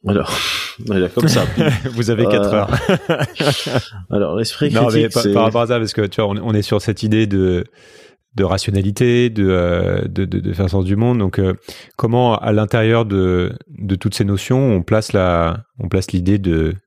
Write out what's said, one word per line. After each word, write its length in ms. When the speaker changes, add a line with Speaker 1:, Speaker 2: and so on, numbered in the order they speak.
Speaker 1:
Alors, 260
<laughs> 280
voilà, 240
comme 180
ça. 180
Speaker 2:
<laughs> 240
Vous 180
avez 160
quatre 280
Speaker 1:
Euh, 40
Speaker 2:
heures. 1200
<laughs> 0
Speaker 1:
alors, 280
l'esprit 340
Speaker 2:
Non, 160
Speaker 1:
critique, 160
Speaker 2:
mais 60
par, 140
Speaker 1:
c'est 100
Speaker 2:
par 100
rapport 180
à 60
ça, 120
parce 140
que, 120
tu 160
vois, 80
on, 80
on 160
est 80
sur 200
cette 220
idée 240
de, 380
de 80
rationalité, 880
de, 180
euh, 600
de, 180
de, 140
de 140
faire 160
sens 160
du 100
monde. 220
Donc, 220
euh, 160
comment, 400
à 160
l'intérieur 520
de, 480
de 280
toutes 200
ces 100
notions, 500
on 60
place 320
la, 520
on 100
place 220
l'idée 260
de 380